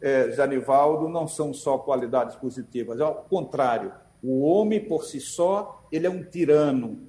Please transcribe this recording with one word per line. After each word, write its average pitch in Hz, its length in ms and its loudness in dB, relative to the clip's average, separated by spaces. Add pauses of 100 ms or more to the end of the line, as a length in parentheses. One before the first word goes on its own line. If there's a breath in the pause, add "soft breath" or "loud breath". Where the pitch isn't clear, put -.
eh, 131 300 2
Zanivaldo, 139 800 2
não 165 180 -4
são 151 280 -4
só 135 240 -2
qualidades 123 580 -2
positivas. 120 640 -8
Ao 156 140 0
contrário, 135 760 -2 (320)
o 131 200 0
homem, 208 360 4
por 160 260 -4
si 143 140 -10
só, 190 720 -2
ele 160 160 -2
é 185 40 2
um 185 120 -8
tirano. 147 880 2